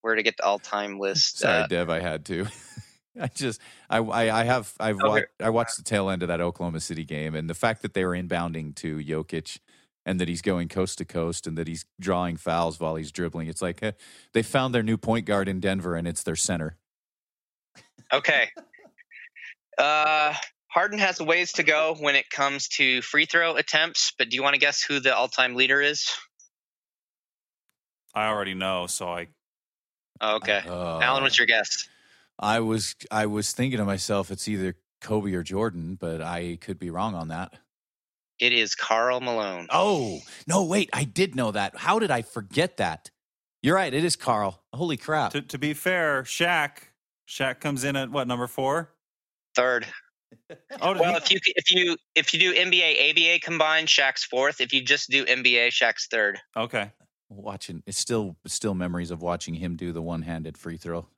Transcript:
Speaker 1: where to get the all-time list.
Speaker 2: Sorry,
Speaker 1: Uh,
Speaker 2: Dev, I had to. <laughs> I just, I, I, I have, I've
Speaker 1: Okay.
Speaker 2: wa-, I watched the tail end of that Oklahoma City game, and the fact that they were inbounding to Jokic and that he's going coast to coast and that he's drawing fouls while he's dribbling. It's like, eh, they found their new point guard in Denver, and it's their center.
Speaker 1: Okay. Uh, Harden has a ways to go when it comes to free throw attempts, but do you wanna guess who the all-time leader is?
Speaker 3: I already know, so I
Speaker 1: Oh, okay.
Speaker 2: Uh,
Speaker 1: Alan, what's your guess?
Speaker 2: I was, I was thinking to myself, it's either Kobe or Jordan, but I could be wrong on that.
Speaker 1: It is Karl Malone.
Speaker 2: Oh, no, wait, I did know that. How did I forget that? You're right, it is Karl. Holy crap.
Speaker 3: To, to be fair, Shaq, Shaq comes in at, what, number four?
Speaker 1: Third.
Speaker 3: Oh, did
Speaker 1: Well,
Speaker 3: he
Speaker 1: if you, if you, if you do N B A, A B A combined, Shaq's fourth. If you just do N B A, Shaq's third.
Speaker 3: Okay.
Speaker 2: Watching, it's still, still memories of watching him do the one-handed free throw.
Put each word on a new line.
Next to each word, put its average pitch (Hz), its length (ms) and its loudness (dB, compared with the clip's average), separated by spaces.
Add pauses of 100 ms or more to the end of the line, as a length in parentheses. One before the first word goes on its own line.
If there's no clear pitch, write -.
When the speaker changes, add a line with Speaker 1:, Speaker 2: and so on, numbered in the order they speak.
Speaker 1:
where 110 140 2
to 110 80 0
get 110 140 0
the - 80 -2
all-time 101 540 -2
list. 98 400 0
Speaker 2:
Sorry, 104 240 2
Speaker 1:
Uh, - 40 0
Speaker 2:
Dev, 87 220 0
I 82 100 0
had 80 260 -4
to. 95 220 -4 (360)
<laughs> - 380 -18
I 139 60 -4
just, 123 320 -4 (300)
I, - 80 0
I, 113 440 2
I - 20 2
have, 120 360 0
I've 107 220 0
Speaker 1:
Okay. 107 240 2 (140)
Speaker 2:
wa-, - 60 -4
I 113 40 4
watched 117 280 0
the - 60 -12
tail 98 260 0
end 90 120 0
of 90 80 -2
that 85 120 0
Oklahoma 87 400 -2
City 80 220 -6
game, 78 320 -6
and 80 140 -4
the 82 40 -4
fact 113 280 0
that 104 120 -6
they 92 120 2
were 90 100 0
inbounding 85 600 -4
to 78 220 -6
Jokic 78 600 -6 (460)
and 92 160 0
that 87 60 0
he's 85 160 -4
going 90 260 0
coast - 300 -2
to 85 60 -6
coast 85 420 -4
and 80 100 -6
that 82 100 -4
he's 82 160 -8 (160)
drawing 90 380 -2
fouls 82 420 -2
while 80 160 -2
he's 78 160 -8
dribbling. 82 360 -4
It's 80 140 -8
like, 87 200 -4
eh, 107 120 -4 (400)
they 113 100 4
found 131 320 0
their 117 80 4
new 110 140 2
point 113 280 0
guard 98 240 2
in 92 100 -2
Denver, 92 360 0
and 85 120 -2
it's 85 140 -4
their 82 140 -2
center. 80 420 -2 (1400)
Speaker 1:
Okay. 139 360 4 (1300)
Uh, 151 560 4 (320)
Harden 196 320 0
has 190 200 2
a 170 40 -4
ways 170 300 2
to 170 100 0
go 156 360 4
when 143 160 2
it 131 140 2
comes 139 380 0
to 131 340 2
free 147 240 2
throw 165 300 2
attempts, 156 600 0
but 120 140 0
do 120 60 -2
you 131 80 -2
wanna 139 160 2
guess 143 240 2
who 143 160 0
the 131 160 4
all-time 127 400 0
leader 131 260 4
is? 147 260 0 (2000)
Speaker 3:
I 107 140 0
already 101 260 -2
know, 92 320 -2
so 90 240 -6
I 87 180 -6 (960)
Speaker 1:
Oh, 107 140 0
okay. 104 320 0
Speaker 2:
Uh, 87 320 -4
Speaker 1:
Alan, 135 240 4
what's 135 160 0
your 120 80 4
guess? 113 420 0 (480)
Speaker 2:
I 107 220 2
was, 110 360 0 (140)
I 107 160 0
was 104 280 -2
thinking 123 260 -2
to 104 60 0
myself, 98 440 -2
it's - 180 -8
either 92 280 -2 (260)
Kobe 104 320 -2
or 87 80 -2
Jordan, 90 580 -4
but 82 220 -6
I 85 400 -6
could 92 160 -10
be 90 140 -8
wrong 98 240 -4
on 82 140 -8
that. 82 240 -8 (840)
Speaker 1:
It 123 140 4
is 113 240 2
Karl 123 460 2
Malone. 104 480 -2
Speaker 2:
Oh, 151 500 2 (260)
no, 180 200 2
wait, 180 260 0
I 131 140 0
did 165 300 0
know 123 160 0
that. 98 260 -2
How 196 220 2
did 202 120 0
I 120 100 2
forget 117 560 -2
that? 82 320 -2 (540)
You're 151 120 6
right, 175 180 2
it 156 100 2
is 175 140 0
Karl. 104 440 0 (120)
Holy 151 240 -2
crap. 151 340 0
Speaker 3:
To, 143 100 -4
to - 160 -10
be 147 160 -2
fair, 156 500 0
Shaq, 165 560 0 (500)
Shaq 131 320 -2
comes 139 240 -2
in 139 100 0
at, 131 160 -2
what, 135 160 -2
number 123 200 -2
four? 139 440 -2 (640)
Speaker 1:
Third. 123 300 2 (960)
Speaker 3:
Oh, 185 120 2
did 185 80 -2
Speaker 1:
Well, 175 240 4
Speaker 3:
he 190 100 4
Speaker 1:
if 185 120 0
you, 170 80 0
if - 160 4
you, 175 260 4 (180)
if 156 180 2
you 165 60 0
do 185 140 6
N 180 160 4
B 180 140 6
A, - 20 4 (240)
A 156 40 0
B 165 160 6
A 170 100 4
combined, 160 480 2
Shaq's 139 360 2
fourth. 135 380 0
If 127 120 -2
you 131 100 2
just 143 260 2
do 139 160 2
N 127 180 2
B 123 140 6
A, 120 120 4
Shaq's - 380 0
third. 104 320 0 (160)
Speaker 3:
Okay. 113 360 -4 (380)
Speaker 2:
Watching, 98 580 -12
it's 98 100 -8
still, 104 380 -2 (100)
still 101 300 -4
memories 87 360 -4
of 82 100 -8
watching 87 340 -4
him 85 200 -4
do 87 160 -6
the 82 100 -6
one-handed 80 560 -6
free 85 200 -10
throw. 85 300 -8 (100)